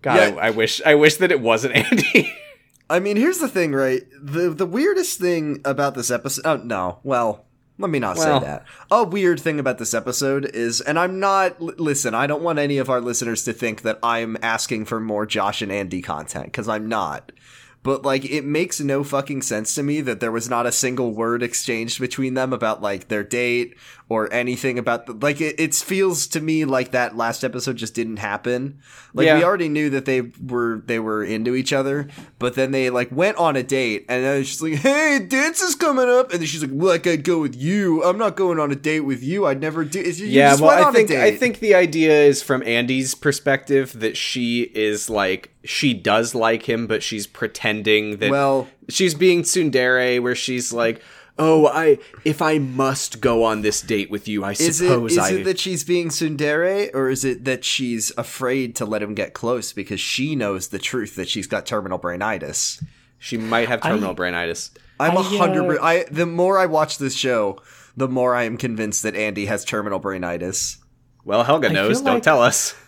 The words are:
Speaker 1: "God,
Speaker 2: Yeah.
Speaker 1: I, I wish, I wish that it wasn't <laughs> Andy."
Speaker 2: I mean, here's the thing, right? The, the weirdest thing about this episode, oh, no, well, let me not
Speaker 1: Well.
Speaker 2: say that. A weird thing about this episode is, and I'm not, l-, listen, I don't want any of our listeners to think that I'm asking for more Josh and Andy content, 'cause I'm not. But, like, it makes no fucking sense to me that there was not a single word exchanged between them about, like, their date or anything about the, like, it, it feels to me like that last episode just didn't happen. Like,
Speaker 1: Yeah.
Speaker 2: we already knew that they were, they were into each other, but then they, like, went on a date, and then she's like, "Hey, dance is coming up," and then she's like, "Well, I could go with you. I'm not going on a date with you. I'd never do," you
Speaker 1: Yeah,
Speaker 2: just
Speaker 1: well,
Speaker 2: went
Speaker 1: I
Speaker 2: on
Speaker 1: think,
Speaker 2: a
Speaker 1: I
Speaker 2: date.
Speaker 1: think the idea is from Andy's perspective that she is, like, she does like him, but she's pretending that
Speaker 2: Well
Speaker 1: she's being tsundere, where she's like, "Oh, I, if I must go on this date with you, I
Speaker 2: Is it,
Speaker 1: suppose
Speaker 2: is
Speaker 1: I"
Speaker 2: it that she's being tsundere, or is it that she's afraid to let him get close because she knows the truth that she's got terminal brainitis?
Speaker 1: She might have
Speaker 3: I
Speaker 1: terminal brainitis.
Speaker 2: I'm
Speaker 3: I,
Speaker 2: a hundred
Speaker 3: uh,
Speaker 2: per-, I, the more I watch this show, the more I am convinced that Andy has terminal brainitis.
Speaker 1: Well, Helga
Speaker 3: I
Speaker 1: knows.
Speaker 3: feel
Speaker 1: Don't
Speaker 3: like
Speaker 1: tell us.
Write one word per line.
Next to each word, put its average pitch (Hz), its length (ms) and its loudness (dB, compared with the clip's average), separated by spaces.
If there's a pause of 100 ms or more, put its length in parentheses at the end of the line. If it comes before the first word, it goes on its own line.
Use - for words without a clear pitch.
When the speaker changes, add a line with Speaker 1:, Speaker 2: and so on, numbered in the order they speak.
Speaker 1:
"God, 127 140 2 (180)
Speaker 2:
Yeah. 76 60 -8
Speaker 1:
I, 107 80 2
I - 20 4
wish, 110 340 0
I 156 100 8
wish 147 220 6
that 180 140 2
it 147 100 4
wasn't 113 360 2
<laughs> - 160 2
Andy." - 400 4 (560)
Speaker 2:
I 170 100 0
mean, 202 180 0
here's 339 220 2
the 302 100 -2
thing, 170 240 0
right? 131 300 0 (180)
The, 156 300 -2
the 160 160 -2
weirdest 320 540 -2
thing 165 440 -2
about 139 300 0
this 127 160 -4
episode, 127 340 -4
oh, 156 120 2
no, 98 480 -4
well, 127 420 -2 (320)
let 196 100 -4
me 147 120 0
not 98 160 -2
Speaker 1:
Well. 151 240 2
Speaker 2:
say 139 60 -6
that. - 180 -10 (260)
A 226 140 6
weird 175 340 0
thing 147 220 -2
about 131 180 -2
this 117 160 -6
episode 135 580 -2
is, 117 280 -2
and 151 180 -2
I'm 185 220 -2
not, 190 400 2
l-, 165 180 -6
listen, 143 380 0
I 131 100 2
don't 151 160 -2
want 165 160 0
any 143 200 0
of 131 120 -2
our 127 100 2
listeners 117 440 -4
to 120 80 -2
think 110 300 -6
that 110 200 -2
I'm 117 400 -2
asking 110 440 -4
for 113 120 -4
more 110 260 -4
Josh 104 380 -2
and 101 80 -6
Andy 95 320 -6
content, 76 500 -10
'cause 110 160 -8
I'm 107 200 -4
not. 92 420 -4 (520)
But, 135 220 -2
like, 135 260 -2
it 143 140 -4
makes 156 360 -2
no 139 240 -2
fucking 139 360 -4
sense 110 360 -4
to 151 60 -4
me 147 200 -2
that 120 180 -4
there 113 120 -2
was 117 180 -6
not 120 160 0
a 120 60 0
single 123 420 -2
word 117 280 -2
exchanged 117 560 -4
between 127 360 -4
them 131 180 -2
about, 110 300 -2
like, 101 260 -6
their 104 160 -2
date 120 500 -2 (360)
or 110 240 -2
anything 123 440 -2
about 117 280 -2
the, 127 80 -14
like, 143 260 -2
it, 151 180 -2
it 160 160 0
feels 190 520 -2
to - 140 -4
me 156 260 0
like 131 240 0
that 123 260 -2
last 117 280 -2
episode 123 320 -4
just 113 180 -10
didn't 113 240 -4
happen. 123 580 -4 (380)
Like, 131 120 4
Speaker 1:
Yeah. 156 120 6
Speaker 2:
we 170 60 4
already 175 260 2
knew 151 200 0
that 135 140 -2
they 131 160 2 (240)
were, 120 400 -2
they 117 140 -2
were 110 260 -2
into 110 300 -2
each 131 180 -2
other, 139 360 -2 (300)
but 123 160 -2
then 131 180 0
they, 131 180 2
like, 123 220 0
went 175 260 2
on 160 180 2
a 131 60 0
date, 127 480 -2
and 127 140 0
then 139 200 0
she's - 160 -8
like, 160 140 -4
"Hey, 277 460 2
dance 269 420 -2
is 339 140 -2
coming 262 320 2
up," 254 240 4
and 175 80 -2
then 160 80 -4
she's 151 120 -6
like, 139 140 -4
"Well, 175 180 2
I 170 60 2
could 165 240 0
go 170 160 2
with 143 180 -2
you. 170 460 0
I'm 185 160 2
not 214 180 0
going 180 220 2
on 147 140 0
a 135 40 -2
date 151 240 0
with 135 220 -2
you. 180 240 0
I'd 139 140 0
never 156 240 -4
do," 156 160 -4
you 175 260 -4
Speaker 1:
Yeah, 143 240 8
Speaker 2:
just 139 100 6
Speaker 1:
well, 156 120 10
Speaker 2:
went 294 100 6
Speaker 1:
I 302 60 8
Speaker 2:
on 269 40 4
Speaker 1:
think, 220 180 6
Speaker 2:
a 135 120 2
Speaker 1:
I 208 80 6
Speaker 2:
date. 208 80 -6
Speaker 1:
think 240 220 0
the 208 160 6
idea 160 360 4 (120)
is 143 180 6
from 131 220 0
Andy's 123 500 0
perspective 135 840 0
that 110 160 -2
she 120 460 -2 (120)
is, 107 340 0
like, 98 420 -2 (120)
she - 320 0
does 110 400 0
like 113 340 0
him, 117 200 -2
but 110 140 0
she's 104 260 -6
pretending 107 880 0
that 104 140 0
Speaker 2:
Well 139 360 2 (220)
Speaker 1:
she's 180 260 0
being 175 280 4
tsundere, 127 800 2
where 123 140 0
she's 120 380 -4
like, 117 300 0 (360)
"Oh, 156 280 6
I, 147 320 6 (260)
if 151 160 0
I 156 180 2
must 131 640 -2
go 117 240 4
on 110 160 2
this 104 220 0
date 101 280 -2
with 101 160 -6
you, 104 160 -2
I 98 100 -4
Speaker 2:
Is 98 80 -6
it, 165 120 2 (160)
Speaker 1:
suppose 117 240 2
Speaker 2:
is 113 60 4
Speaker 1:
I" 95 140 2
Speaker 2:
it - 120 -2
that 185 160 0
she's 180 240 -4
being 175 240 0
tsundere, 156 840 -2
or 131 160 0
is 131 160 -2
it 120 180 -2
that 127 220 -2
she's 120 500 -2
afraid 127 600 -4
to 117 100 -4
let 107 160 -4
him 104 120 -6
get 101 200 -6
close 117 400 -4
because 98 260 -8
she 147 340 -4
knows 101 340 -4
the 98 100 -8
truth 107 380 -6
that 92 120 -6
she's 95 180 -6
got 101 200 -6
terminal 95 320 -4
brainitis? 87 840 -6 (360)
Speaker 1:
She - 180 -8
might 113 320 0
have 120 140 0
Speaker 3:
I - 80 0
Speaker 1:
terminal 101 240 0
brainitis. 87 560 -4 (280)
Speaker 2:
I'm 165 200 2
Speaker 3:
I, - 20 4
Speaker 2:
a 190 40 -2
hundred 180 400 2
Speaker 3:
uh, - 20 0 (100)
Speaker 2:
per-, - 60 -2
I, 165 280 4
the 156 160 0
more 180 320 2
I 185 60 4
watch 156 320 0
this 139 180 -4
show, 110 440 0 (360)
the 131 140 -2
more 127 260 2
I 120 100 2
am 117 120 -4
convinced 110 460 -4
that 107 120 -2
Andy 104 300 -2
has 101 180 -4
terminal 104 380 -4
brainitis. 90 800 -6 (440)
Speaker 1:
Well, 110 220 0
Helga 143 240 2
Speaker 3:
I - 40 2
Speaker 1:
knows. 208 260 2
Speaker 3:
feel 269 80 -6
Speaker 1:
Don't - 80 4
Speaker 3:
like 233 80 0
Speaker 1:
tell 151 180 4
us. - 340 2 (140)